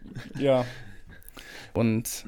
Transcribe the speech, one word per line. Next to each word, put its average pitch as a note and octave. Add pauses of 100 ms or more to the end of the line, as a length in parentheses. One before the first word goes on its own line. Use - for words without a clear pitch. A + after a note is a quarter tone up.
(380)
ja. C3 (1080)
Und A2+